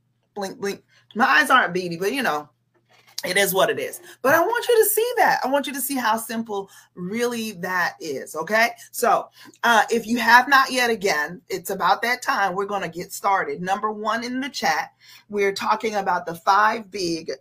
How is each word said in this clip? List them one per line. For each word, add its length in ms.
Blink, 260
blink. 240
My 100
eyes 240
aren't 240
beady, 220
but, 160
you 100
know, 260
it 120
is 160
what 180
it 100
is. 200
But 120
I 60
want 280
you 80
to 120
see 280
that. 260
I 60
want 180
you 60
to 80
see 160
how 200
simple 540
really 580
that 460
is, 380
okay? 340
So, 380
uh, 260
if 160
you 120
have 300
not 220
yet, 200
again, 580
it's 220
about 320
that 200
time. 320
We're 120
gonna 220
get 240
started. 500
Number 280
one 320
in 180
the 100
chat, 420
we're 260
talking 420
about 280
the 120
five 540
big 500